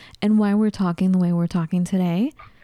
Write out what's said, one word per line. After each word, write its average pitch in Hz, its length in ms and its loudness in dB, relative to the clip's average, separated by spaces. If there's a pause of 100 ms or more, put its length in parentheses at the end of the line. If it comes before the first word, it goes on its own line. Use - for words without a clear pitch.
(220)
and 214 180 2
why 202 140 2
we're 214 160 2
talking 185 420 -2
the 185 60 2
way 175 160 0
we're 170 140 0 (120)
talking 180 240 -2
today. 185 480 -2 (320)